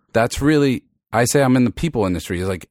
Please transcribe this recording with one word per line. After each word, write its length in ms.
That's 300
really, 400
I 120
say 180
I'm 140
in 80
the 60
people 360
industry. 340
It's 80
like, 220